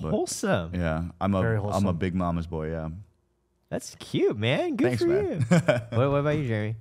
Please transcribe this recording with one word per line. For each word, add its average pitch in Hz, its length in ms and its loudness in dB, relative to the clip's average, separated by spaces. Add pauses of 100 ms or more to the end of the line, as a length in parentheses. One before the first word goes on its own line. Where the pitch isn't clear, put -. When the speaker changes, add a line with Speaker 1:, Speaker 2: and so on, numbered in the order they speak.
Speaker 1:
But 78 80 -4
Speaker 2:
wholesome. 123 640 -2
Speaker 1:
yeah, 82 300 0 (160)
I'm 98 160 2
a, 92 40 4
Speaker 3:
Very 92 160 2
Speaker 1:
I'm 104 40 0
a - 20 -2
Speaker 3:
wholesome. 98 360 0
Speaker 1:
big 92 180 0
mama's 85 320 0
boy, 80 220 -4
yeah. 80 180 -4 (800)
Speaker 2:
That's - 320 -10
cute, 330 360 0
man. 175 400 0
Good 277 220 2
Speaker 1:
Thanks, - 40 -2
Speaker 2:
for 339 60 2
Speaker 1:
man. 392 160 2 (260)
Speaker 2:
you. 180 60 6
Speaker 1:
<laughs> 139 420 2
Speaker 2:
What, 139 120 4
what 139 80 2
about 147 200 2
you, 147 80 -2
Jeremy? 110 340 -2